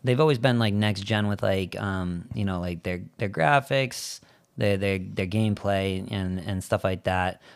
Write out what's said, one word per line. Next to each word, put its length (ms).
They've 160
always 200
been, 200
like, 140
next 280
gen 260
with, 140
like, 400
um, 440
you 100
know, 140
like, 240
their, 180
their 120
graphics, 920
their, 200
their, 220
their 280
gameplay 840
and, 280
and 240
stuff 200
like 220
that. 360